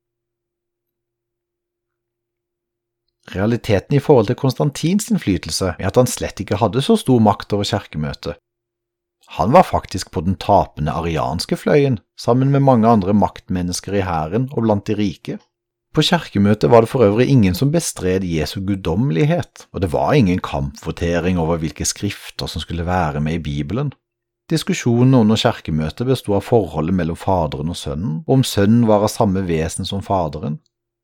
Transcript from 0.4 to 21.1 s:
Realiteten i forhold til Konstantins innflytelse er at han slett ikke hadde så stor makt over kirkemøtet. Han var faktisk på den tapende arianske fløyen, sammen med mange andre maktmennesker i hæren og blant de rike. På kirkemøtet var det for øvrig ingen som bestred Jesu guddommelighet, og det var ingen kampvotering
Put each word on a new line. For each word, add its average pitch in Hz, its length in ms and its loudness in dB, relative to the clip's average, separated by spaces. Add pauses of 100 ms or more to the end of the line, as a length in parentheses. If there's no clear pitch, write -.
Realiteten 110 640 0
i - 20 -2
forhold 120 300 4
til 123 100 -4
Konstantins 151 720 -2
innflytelse 92 640 -2
er 95 140 -4
at - 100 0
han 127 80 4
slett - 320 -8
ikke 104 220 -4
hadde 110 220 0
så 226 120 4
stor 127 240 2
makt 107 360 0
over 101 120 -2
kirkemøtet. 76 680 -6 (1000)
Han 92 160 0
var 180 160 6
faktisk - 460 -6
på 85 100 -4
den 95 160 0
tapende 78 560 0
arianske 82 640 -4
fløyen, 139 380 2 (180)
sammen 131 320 0
med 139 160 2
mange 117 240 6
andre 104 240 4
maktmennesker 92 880 -2
i 92 80 0
hæren 90 480 -2
og 113 100 -2
blant 104 240 0
de 107 80 -2
rike. 104 400 -4 (560)
På 156 120 2
kirkemøtet 107 680 0
var 117 120 8
det 113 40 -2
for 127 160 2
øvrig 113 240 4
ingen 107 260 4
som 135 180 0
bestred 95 520 -2
Jesu 82 400 -4
guddommelighet, 131 1080 -2
og 87 120 -4
det 80 80 -2
var 92 240 2
ingen 92 240 4
kampvotering 82 960 -4